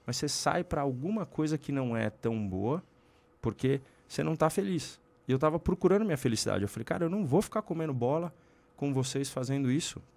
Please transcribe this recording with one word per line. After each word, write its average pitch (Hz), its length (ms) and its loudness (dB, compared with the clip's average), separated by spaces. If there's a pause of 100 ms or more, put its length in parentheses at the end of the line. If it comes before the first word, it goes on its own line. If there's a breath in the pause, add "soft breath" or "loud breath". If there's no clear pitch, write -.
mas 127 120 -4
você 147 120 -2
sai 160 340 0
pra 160 180 -2
alguma 143 440 -2
coisa 156 320 -2
que - 140 -6
não 127 260 -2
é 110 140 0
tão 110 360 -2
boa, 101 340 -2 (600 soft breath)
porque 131 400 0 (260 soft breath)
você - 160 -4
não 160 120 0
tá 156 160 4
feliz. 190 480 -2 (280)
E - 40 0
eu 131 80 2
tava 156 200 2
procurando 185 460 4
minha 175 120 2
felicidade. 107 460 2
Eu 101 60 -2
falei, - 160 -8
"Cara, 175 200 -2
eu 165 40 0
não 196 160 0
vou 147 160 4
ficar 214 220 -4
comendo 160 300 -4
bola 143 400 0 (440 soft breath)
com 143 160 0
vocês 131 360 -2
fazendo 135 400 0
isso." 139 300 0 (180)